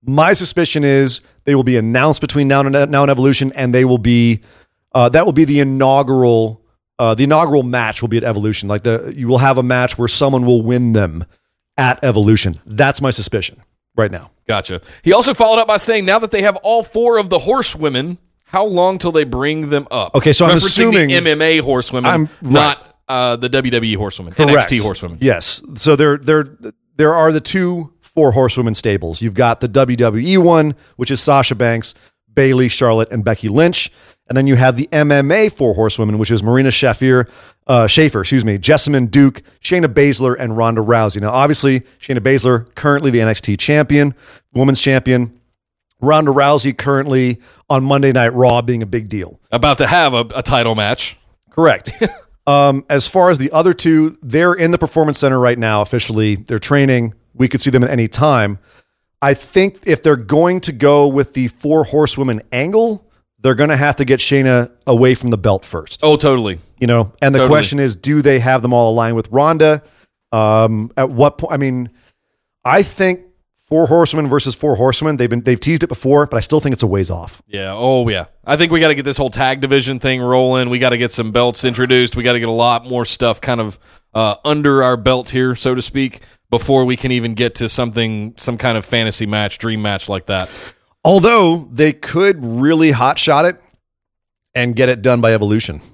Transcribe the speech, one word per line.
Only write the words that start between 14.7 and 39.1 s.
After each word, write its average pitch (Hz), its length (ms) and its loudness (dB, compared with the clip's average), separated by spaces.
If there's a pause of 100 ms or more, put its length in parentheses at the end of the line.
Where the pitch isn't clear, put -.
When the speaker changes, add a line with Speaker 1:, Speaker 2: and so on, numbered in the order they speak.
Speaker 2:
He 170 100 2
also 240 220 2
followed 220 260 2
up 226 80 0
by 214 80 2
saying, 214 300 -2
"Now 202 120 2
that 226 120 -4
they 202 120 0
have 196 140 0
all 226 260 -2
four 233 360 0
of 190 120 -4
the 180 100 0
horsewomen, 160 800 -4 (260)
how 190 200 -2
long 185 340 0
till 170 140 -4
they 156 120 2
bring 143 460 -4
them 143 200 -2
up?" 113 260 -6
Speaker 1:
Okay, 143 160 4
so 175 140 4
I'm 175 60 4
Speaker 2:
Referencing 170 40 4
Speaker 1:
assuming 190 520 2
Speaker 2:
the 175 60 0
M 170 120 0
M 151 160 0
A 160 160 2
horsewomen, 131 520 -2
Speaker 1:
I'm, 160 140 0 (180)
right. 127 100 -2
Speaker 2:
not, 147 440 0 (120)
uh, 127 280 -2
the 123 120 -6
W 127 220 -2
W 113 220 -2
E - 20 -2
horsewomen, 95 400 -8
Speaker 1:
Correct. 147 160 2
Speaker 2:
N 147 60 6
X 120 100 4
T 123 120 -2
horsewomen. 90 420 -6
Speaker 1:
Yes. 113 420 -2 (140)
So 147 180 2
there, 147 240 2
there, 147 280 0 (500)
there 156 180 2
are 160 180 4
the 151 80 -2
two 175 600 -6
four 143 320 0
horsewomen 120 420 0
stables. 90 480 -4
You've 110 120 -6
got 117 260 0
the 123 80 -2
W 123 280 0
W 117 320 0
E 190 80 2
one, 165 380 4 (220)
which 123 160 -6
is 127 80 -2
Sasha 139 340 2
Banks, 117 400 -4 (400)
Bayley, 131 340 2
Charlotte, 113 440 0
and 110 120 -4
Becky 110 240 -2
Lynch. 156 420 0 (380)
And 127 80 -4
then 135 100 2
you 139 100 4
have 131 200 2
the 143 160 -6
M 151 200 2
M 139 180 2
A 214 180 2
four 120 260 -2
horsewomen, 107 440 -2
which 110 120 -2
is 110 120 2
Marina 127 280 2
Shafir, 127 580 2 (380)
uh, 120 220 4
Schaefer, 147 320 2
excuse 117 240 -2
me, 101 140 -2
Jessamyn 139 520 0